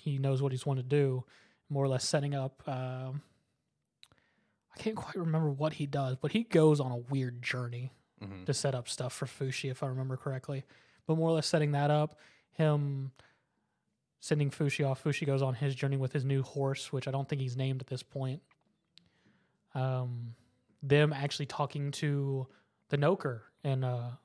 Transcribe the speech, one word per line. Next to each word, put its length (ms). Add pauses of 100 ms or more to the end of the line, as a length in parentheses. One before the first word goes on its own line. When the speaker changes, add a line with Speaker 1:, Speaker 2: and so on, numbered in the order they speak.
Speaker 1:
he 180
knows 240
what 100
he's 140
wanted 240
to 60
do, 280 (460)
more 140
or 40
less 180
setting 280
up, 340
um, 540 (1500)
I 40
can't 180
quite 200
remember 340
what 240
he 120
does, 300
but 160
he 100
goes 380
on 120
a 40
weird 460
journey 500 (300)
Speaker 2:
Mm-hmm. 220
Speaker 1:
to 100
set 200
up 140
stuff 240
for 140
Fushi, 440
if 120
I 60
remember 280
correctly. 480 (420)
But 120
more 100
or 60
less 120
setting 260
that 180
up, 280 (340)
him 600 (1080)
sending 300
Fushi 380
off. 160
Fushi 220
goes 160
on 100
his 220
journey 240
with 160
his 100
new 180
horse, 520
which 120
I 40
don't 180
think 140
he's 160
named 240
at 60
this 140
point. 380 (1300)
Um, 600 (480)
them 300
actually 320
talking 460
to 560 (420)
the 80
Noker 440 (220)
and, 220
uh, 280 (120)